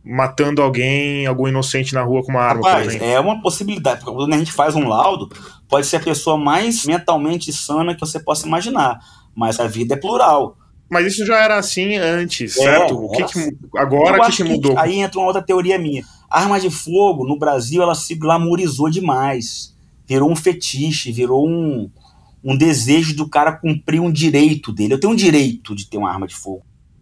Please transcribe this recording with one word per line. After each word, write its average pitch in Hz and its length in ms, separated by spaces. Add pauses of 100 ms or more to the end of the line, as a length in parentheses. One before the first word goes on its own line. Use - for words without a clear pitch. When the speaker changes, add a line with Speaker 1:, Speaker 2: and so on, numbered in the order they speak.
Speaker 1:
matando 143 540
alguém, 139 640
algum 131 220
inocente 135 440
na 131 100
rua 127 200
com - 80
uma 165 100
arma, 120 200
por 185 80
Speaker 2:
Rapaz, 151 180
Speaker 1:
exemplo? 110 220
Speaker 2:
é 127 100
uma 208 240
possibilidade, 175 580
porque 123 160
quando 143 160
a 151 60
gente 160 140
faz 151 240
um 143 100
laudo, 127 420 (400)
pode 143 160
ser 170 120
a 156 40
pessoa 156 380
mais 185 460
mentalmente 160 680
sana 156 400
que 165 80
você 156 200
possa 151 260
imaginar, 160 540 (340)
mas 113 240
a 117 80
vida 117 280
é - 20
plural. 180 600 (320)
Speaker 1:
Mas 175 180
isso 202 200
já 220 140
era 214 180
assim 196 380
antes, 170 600
Speaker 2:
É, 131 60
Speaker 1:
certo? 143 320
O 110 160
que 110 60
Speaker 2:
era 170 100
Speaker 1:
que - 140
Speaker 2:
assim. 151 100
Speaker 1:
mu-, - 300
agora 143 300
Speaker 2:
Eu 190 100
Speaker 1:
que - 80
Speaker 2:
acho - 80
Speaker 1:
que 196 80
Speaker 2:
que 165 100
Speaker 1:
mudou? 139 240
Speaker 2:
aí 175 220
entra 190 180
uma 190 80
outra 185 160
teoria 185 340
minha. 147 280 (260)
A 156 100
arma 202 200
de 185 100
fogo, 170 560
no 147 100
Brasil, 143 460
ela 170 140
se - 180
glamourizou 165 720
demais. 139 840 (320)
Virou 135 240
um 165 60
fetiche, 156 720
virou 127 380
um, 151 420 (540)
um 135 120
desejo 151 600
do 151 120
cara 147 220
cumprir 156 500
um 175 120
direito 151 600
dele. 107 220
"Eu 135 60
tenho 208 120
um 233 40
direito 143 580
de 101 160
ter 104 80
uma 95 140
arma 95 160
de - 80
fogo." 95 280 (380)